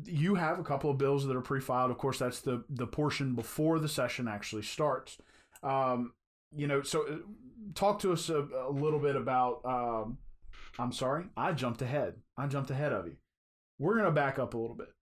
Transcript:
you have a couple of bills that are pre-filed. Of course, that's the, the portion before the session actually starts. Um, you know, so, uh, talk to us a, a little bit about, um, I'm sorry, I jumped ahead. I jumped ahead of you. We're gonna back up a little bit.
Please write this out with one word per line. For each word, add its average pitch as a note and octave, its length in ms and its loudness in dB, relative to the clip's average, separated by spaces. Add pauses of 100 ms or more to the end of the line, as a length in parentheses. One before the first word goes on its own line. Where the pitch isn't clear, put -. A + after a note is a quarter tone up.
you E3+ 300 2
have E3+ 240 2
a F3 60 -4
couple D3 260 0
of C3+ 80 2
bills C#3 280 4
that C3 100 0
are B2+ 60 -2
pre-filed. B2+ 500 2
Of A#2+ 60 -4
course, C3 200 0
that's B2 220 -2
the, A#2+ 280 -2
the B2+ 200 -4
portion C#3 480 0
before D#3 420 2
the D3+ 100 0
session B2 380 -2
actually G#2+ 360 -6
starts. C3 540 -2 (460)
Um, B2+ 500 0 (440)
you C#3+ 100 -2
know, C#3+ 160 2
so, D3+ 240 0
uh, D3 100 -4 (600)
talk G3+ 240 4
to F#3+ 120 4
us E3+ 180 0
a, D3 180 2 (180)
a C#3 60 0
little D3+ 260 2
bit C#3+ 160 2
about, B2+ 500 2
um, A#2+ 540 -2 (580)
I'm B2 140 -2
sorry, C#3 360 0 (100)
I C3 160 2
jumped B2 300 -2
ahead. B2+ 320 0 (220)
I C#3 120 -2
jumped C3+ 240 -2
ahead C#3 200 0
of F#2+ 140 -2
you. E2+ 80 -10 (640)
We're F3+ 180 2
gonna G#3 140 4
back C#3 300 2
up - 140 -2
a A#2+ 40 -2
little A#2 160 -4
bit. - 280 -12